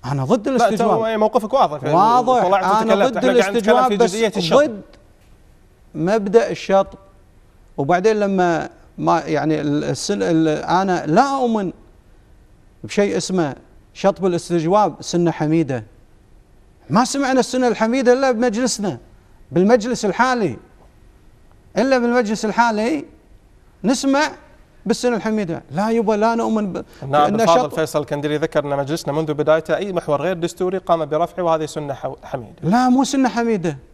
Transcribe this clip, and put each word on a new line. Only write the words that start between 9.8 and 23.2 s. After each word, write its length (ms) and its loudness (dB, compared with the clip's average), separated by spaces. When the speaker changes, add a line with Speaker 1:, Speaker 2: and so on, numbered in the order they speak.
Speaker 1:
السن-، 400 -4
ال-، 400 0
أنا 420 0
لا 300 2
أؤمن 360 -2
بشيء 340 -2
اسمه 380 -2
شطب 320 -2
الاستجواب 760 0
سنة 300 0
حميدة. 520 -2
ما 160 2
سمعنا 340 0
السنة 280 0
الحميدة 460 2
إلا 180 2
بمجلسنا، 680 -2
بالمجلس 540 2
الحالي. 520 0
إلا 200 2
بالمجلس 480 0
الحالي 600 0